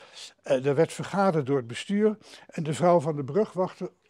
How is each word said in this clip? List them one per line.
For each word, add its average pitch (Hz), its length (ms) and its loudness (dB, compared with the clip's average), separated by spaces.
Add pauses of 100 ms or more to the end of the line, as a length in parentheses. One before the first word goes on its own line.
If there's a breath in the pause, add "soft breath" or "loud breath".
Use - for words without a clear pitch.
(440 loud breath)
Eh, 131 220 0
er 143 100 2
werd 156 180 2
vergaderd 165 520 0
door 139 120 0
het 120 100 -6
bestuur. 208 500 0 (300 loud breath)
En - 160 -8
de 151 100 -4
vrouw 175 260 4
van 151 160 -2
de 143 80 -4
brugwachter, 180 680 -2 (180)